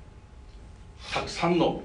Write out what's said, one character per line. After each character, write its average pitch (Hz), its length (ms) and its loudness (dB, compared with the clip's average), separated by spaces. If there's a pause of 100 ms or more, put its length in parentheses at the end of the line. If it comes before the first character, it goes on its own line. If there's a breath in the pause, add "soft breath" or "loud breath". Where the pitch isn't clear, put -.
(1120)
た - 100 0
く - 80 -6
さ - 180 2
ん 175 100 6
の - 260 4